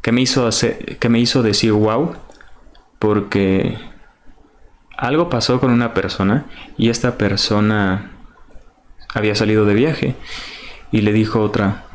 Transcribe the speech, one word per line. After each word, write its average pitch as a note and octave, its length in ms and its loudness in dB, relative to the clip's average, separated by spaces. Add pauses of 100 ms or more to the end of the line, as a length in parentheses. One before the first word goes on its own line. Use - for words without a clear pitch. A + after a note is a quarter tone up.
que A2+ 80 0
me A#2+ 100 2
hizo B2+ 240 0
hacer, - 540 -2
que A#2+ 100 0
me A#2 80 4
hizo A#2+ 240 2
decir A2 300 2
"wow", A2 420 2 (840)
porque G2+ 760 2 (1200)
algo D#3 360 0
pasó B2 280 0
con B2+ 120 2
una A#2+ 240 0
persona G2 500 0 (320)
y A2+ 120 2
esta A#2+ 280 -2
persona G#2 960 0 (1000)
había G#2+ 220 -2
salido G#2+ 320 2
de G#2 80 4
viaje C#3 420 0 (760)
y A2 100 2
le G#2 100 2
dijo A2 260 2
otra G#2 560 0